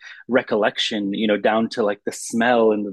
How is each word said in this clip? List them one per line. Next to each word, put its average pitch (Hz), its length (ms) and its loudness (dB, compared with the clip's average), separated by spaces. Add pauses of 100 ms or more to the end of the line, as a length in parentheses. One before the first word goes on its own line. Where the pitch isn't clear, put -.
(280)
recollection, 110 840 0
you 104 140 -2
know, 104 100 2
down 110 340 0
to, 120 120 -4
like, 104 240 -2
the - 60 -6
smell 117 580 2
and 104 220 0